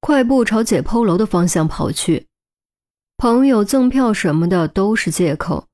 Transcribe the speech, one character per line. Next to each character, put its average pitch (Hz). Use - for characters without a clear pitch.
快 277
步 247
朝 220
解 208
剖 233
楼 185
的 214
方 180
向 160
跑 147
去。 156
朋 247
友 226
赠 254
票 247
什 156
么 170
的 175
都 202
是 180
借 160
口 -